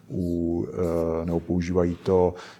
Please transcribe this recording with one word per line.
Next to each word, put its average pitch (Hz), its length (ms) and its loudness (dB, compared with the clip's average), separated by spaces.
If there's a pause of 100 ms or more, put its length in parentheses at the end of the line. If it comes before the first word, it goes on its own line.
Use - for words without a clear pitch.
u, 87 320 -2
eh, 82 840 -2
nebo 85 140 0
používají 87 640 0
to, 90 300 4 (260)